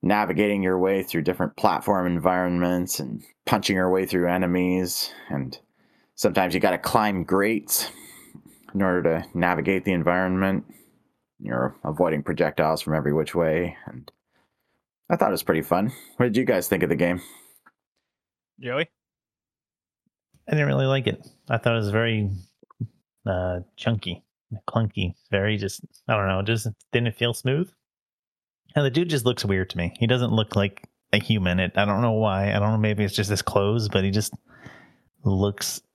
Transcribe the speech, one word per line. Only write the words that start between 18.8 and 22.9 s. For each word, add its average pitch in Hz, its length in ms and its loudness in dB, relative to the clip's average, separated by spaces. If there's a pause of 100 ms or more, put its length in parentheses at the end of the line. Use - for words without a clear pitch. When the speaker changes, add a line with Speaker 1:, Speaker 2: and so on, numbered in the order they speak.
Speaker 3:
I - 40 -4
didn't 151 160 2
really 135 180 2
like 135 220 0
it. - 180 -4 (240)
I 120 80 0
thought 117 160 2
it 117 60 2
was 104 120 -2
very, 110 380 0 (960)